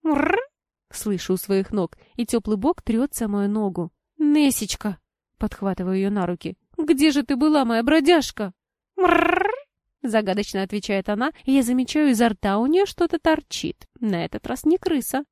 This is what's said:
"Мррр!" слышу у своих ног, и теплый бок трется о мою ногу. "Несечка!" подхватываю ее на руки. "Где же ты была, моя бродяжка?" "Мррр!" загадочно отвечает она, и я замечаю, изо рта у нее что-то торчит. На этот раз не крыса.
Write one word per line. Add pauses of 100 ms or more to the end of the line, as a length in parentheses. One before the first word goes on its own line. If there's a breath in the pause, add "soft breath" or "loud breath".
"Мррр!" (600)
слышу
у
своих
ног, (180 soft breath)
и
теплый
бок
трется
о
мою
ногу. (260)
"Несечка!" (400)
подхватываю
ее
на
руки. (200)
"Где
же
ты
была,
моя
бродяжка?" (420)
"Мррр!" (500)
загадочно
отвечает
она, (120 soft breath)
и
я
замечаю,
изо
рта
у
нее
что-то
торчит. (120)
На
этот
раз
не
крыса.